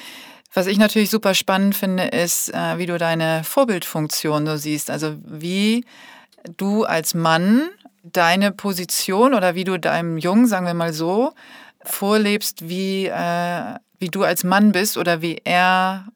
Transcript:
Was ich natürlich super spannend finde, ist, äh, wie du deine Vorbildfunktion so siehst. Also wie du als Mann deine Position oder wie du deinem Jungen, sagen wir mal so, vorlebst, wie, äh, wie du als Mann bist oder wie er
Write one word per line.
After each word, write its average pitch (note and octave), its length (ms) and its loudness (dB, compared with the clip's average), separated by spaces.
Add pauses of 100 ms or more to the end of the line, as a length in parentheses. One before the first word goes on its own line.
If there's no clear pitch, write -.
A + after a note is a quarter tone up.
(520)
Was F#3 140 0
ich G3 120 0
natürlich G#3+ 320 4
super G#3 240 2
spannend G3 400 2
finde, F#3 300 -2
ist, - 480 -2
äh, E3+ 260 -4
wie F3 80 -4
du F3 120 -4
deine D#3+ 440 0
Vorbildfunktion D#3+ 1040 0
so D#3 100 -2
siehst. D3+ 340 -6
Also D3+ 240 -4 (100)
wie G3 600 -2 (760)
du G3+ 260 0
als E3 300 -2
Mann F3 480 4 (400)
deine F3+ 500 2
Position G3 840 0
oder F3+ 200 2
wie F#3 100 -4
du F#3 140 -2
deinem E3 400 -2
Jungen, F#3+ 280 4
sagen F#3 200 0
wir E3+ 80 -2
mal E3+ 180 -2
so, F#3+ 400 -2 (500)
vorlebst, G#3 840 -2
wie, F#3+ 380 -4
äh, F3 560 -4 (360)
wie F#3 120 -6
du G3 120 -2
als F3 220 0
Mann G3+ 280 6
bist G3 260 0
oder E3+ 240 0
wie E3 220 -4
er F#3 720 2